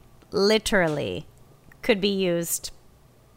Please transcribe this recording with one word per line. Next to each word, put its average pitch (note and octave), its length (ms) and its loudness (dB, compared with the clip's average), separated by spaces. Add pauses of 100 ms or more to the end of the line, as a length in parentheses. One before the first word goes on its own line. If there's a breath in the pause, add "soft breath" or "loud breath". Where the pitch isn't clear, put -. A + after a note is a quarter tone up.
(320)
literally D#3+ 960 0 (560)
could G#3 180 2
be G3+ 80 2
used F3 600 -2 (640)